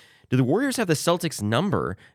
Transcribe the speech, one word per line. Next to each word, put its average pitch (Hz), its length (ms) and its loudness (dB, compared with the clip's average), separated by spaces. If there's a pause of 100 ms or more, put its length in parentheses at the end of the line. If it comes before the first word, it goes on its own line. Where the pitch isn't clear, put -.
(300)
Do 127 80 2
the 131 60 6
Warriors 233 340 0
have 220 100 -2
the 165 80 4
Celtics 170 460 -2
number? 104 540 0 (200)